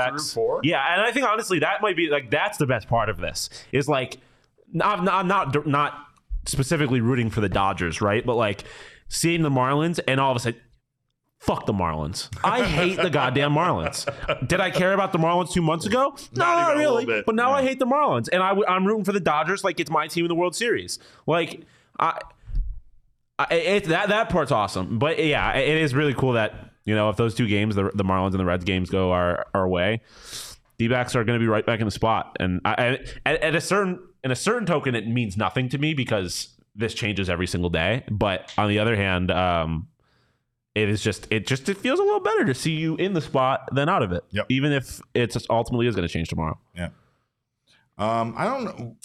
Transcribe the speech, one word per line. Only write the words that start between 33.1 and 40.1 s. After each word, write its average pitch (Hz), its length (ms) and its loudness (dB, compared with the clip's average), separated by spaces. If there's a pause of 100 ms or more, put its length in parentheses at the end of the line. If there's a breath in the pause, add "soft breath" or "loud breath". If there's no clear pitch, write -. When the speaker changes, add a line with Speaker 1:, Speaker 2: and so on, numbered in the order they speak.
Speaker 1:
at, 156 160 2
at 156 120 2
a 165 60 2
certain, 185 400 0 (220)
in 131 80 -4
a 123 60 0
certain 226 280 0
token, 139 300 0
it 107 120 -2
means 113 300 -2
nothing 110 340 0
to 139 80 -4
me 151 140 0
because 110 640 -4 (200)
this 107 200 -4
changes 98 340 -2
every 87 180 0
single 87 240 -2
day. 87 400 0
But 98 460 -2
on 104 140 2
the 104 80 2
other 110 180 2
hand, 92 340 0
um, 82 580 0 (840)